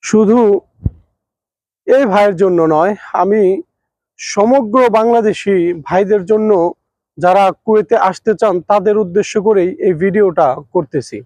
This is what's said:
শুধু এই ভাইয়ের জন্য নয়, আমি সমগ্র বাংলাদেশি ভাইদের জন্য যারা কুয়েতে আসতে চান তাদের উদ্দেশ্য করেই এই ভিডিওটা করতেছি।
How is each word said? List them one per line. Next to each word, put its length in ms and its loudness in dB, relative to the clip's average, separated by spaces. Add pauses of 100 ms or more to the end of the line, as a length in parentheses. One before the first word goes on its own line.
শুধু 360 2 (1500)
এই 180 4
ভাইয়ের 320 2
জন্য 220 2 (160)
নয়, 180 0 (200)
আমি 280 0 (800)
সমগ্র 580 0 (120)
বাংলাদেশি 680 0 (280)
ভাইদের 420 -2
জন্য 260 0 (640)
যারা 260 2 (200)
কুয়েতে 320 0 (140)
আসতে 260 -6
চান 180 0 (140)
তাদের 300 0
উদ্দেশ্য 440 -4
করেই 280 0 (160)
এই 80 0
ভিডিওটা 540 0 (240)
করতেছি। 540 -6